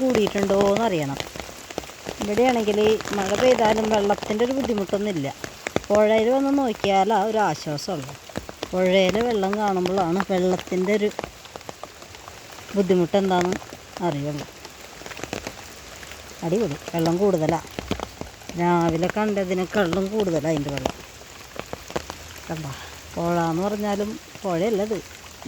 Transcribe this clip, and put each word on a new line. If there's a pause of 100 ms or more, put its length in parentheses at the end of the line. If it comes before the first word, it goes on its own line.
കൂടിയിട്ടുണ്ടോ (140)
എന്നറിയണം. (1040)
ഇവിടെയാണെങ്കിൽ (400)
മഴ (100)
പെയ്താലും
വെള്ളത്തിൻ്റെ
ഒരു
ബുദ്ധിമുട്ടൊന്നുമില്ല. (600)
പുഴയിൽ
വന്ന് (100)
നോക്കിയാൽ
ആ
ഒരു (100)
ആശ്വാസമുള്ളൂ. (580)
പുഴയിലെ
വെള്ളം
കാണുമ്പോഴാണ് (120)
വെള്ളത്തിൻ്റെ
ഒരു (1700)
ബുദ്ധിമുട്ടെന്താണെന്ന് (480)
അറിയുള്ളൂ. (2000)
അടിപൊളി, (160)
വെള്ളം
കൂടുതലാ. (1000)
രാവിലെ
കണ്ടതിനേക്കാളും
കൂടുതലാ
അതിൻ്റെ
വെള്ളം. (1500)
കണ്ടോ, (440)
പുഴ (140)
എന്ന്
പറഞ്ഞാലും (300)
പുഴയല്ലത്, (520)